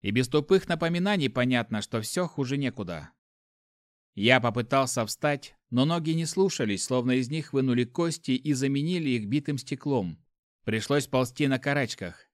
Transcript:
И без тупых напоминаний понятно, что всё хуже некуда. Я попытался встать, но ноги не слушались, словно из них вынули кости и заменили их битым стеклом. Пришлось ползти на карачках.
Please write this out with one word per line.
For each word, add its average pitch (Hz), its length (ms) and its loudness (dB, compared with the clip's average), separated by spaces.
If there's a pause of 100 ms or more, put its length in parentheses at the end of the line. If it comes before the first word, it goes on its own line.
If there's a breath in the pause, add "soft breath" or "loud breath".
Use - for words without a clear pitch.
И 101 120 -2
без 123 160 2
тупых 180 400 2
напоминаний 175 600 0
понятно, 120 540 0
что 113 180 -4
всё 170 280 -2
хуже 135 280 -2
некуда. 90 540 -6 (1040)
Я 117 260 6
попытался 120 640 0
встать, - 520 -4 (140)
но 127 140 2
ноги 160 280 0
не 165 120 0
слушались, 151 600 0
словно 127 280 0
из 127 160 2
них 151 240 -6
вынули 131 320 2
кости 160 460 -4
и 131 220 0
заменили 139 580 0
их 117 160 0
битым 143 320 -2
стеклом. 120 680 -4 (400)
Пришлось 110 440 -2
ползти 131 400 0
на 135 100 0
карачках. 123 760 -4